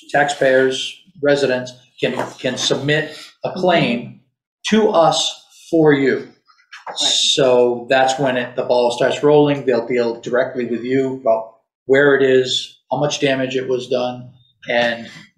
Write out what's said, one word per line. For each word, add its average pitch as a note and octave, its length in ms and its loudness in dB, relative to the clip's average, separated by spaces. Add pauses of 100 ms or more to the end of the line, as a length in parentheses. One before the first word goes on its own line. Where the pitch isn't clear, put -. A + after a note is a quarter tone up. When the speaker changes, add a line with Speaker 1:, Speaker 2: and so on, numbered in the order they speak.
(100)
Speaker 1:
taxpayers, C3 640 2 (460)
residents, C3+ 500 0 (280)
can, B2+ 120 -2 (260)
can B2 180 -6
submit C#3 600 -2 (260)
a C3 80 -4
claim D3 680 -2 (500)
to G#3+ 200 4
us D#3+ 280 4 (520)
for D#3 220 4
you. C3+ 240 2 (720)
Speaker 2:
Right. - 100 -12
Speaker 1:
So B2 920 2
that's C3 280 2
when C3 200 0
it, A#2+ 180 -8
the C3 80 -4
ball B2 280 2
starts B2 300 -2
rolling. C#3+ 440 4
They'll A#2 200 0
deal A#2 360 -2
directly B2 420 -2
with A2+ 180 -6
you C3 380 -2
about A2 360 -2 (280)
where C#3 320 4
it C3+ 60 2
is, C3 560 0 (120)
how B2+ 80 -4
much D3 220 -2
damage C3 360 -2
it B2+ 120 -6
was B2 200 -4
done, B2 440 -6 (380)
and A#2 400 -2 (280)